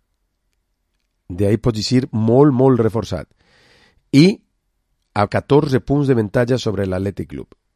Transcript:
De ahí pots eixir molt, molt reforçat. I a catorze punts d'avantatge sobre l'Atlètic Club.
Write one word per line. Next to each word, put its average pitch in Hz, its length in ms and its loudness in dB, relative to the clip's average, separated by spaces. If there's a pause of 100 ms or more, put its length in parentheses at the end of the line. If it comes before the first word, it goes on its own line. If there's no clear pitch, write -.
(1300)
De 95 200 -4
ahí 113 100 0
pots 107 220 -4
eixir 123 320 -2
molt, 117 400 4
molt 127 280 2
reforçat. 101 480 -6 (840)
I 170 280 4 (720)
a 104 140 0
catorze 131 520 0
punts 143 280 -2
d'avantatge 120 500 0
sobre 101 280 -4
l'Atlètic 92 460 -6
Club. - 200 -16 (240)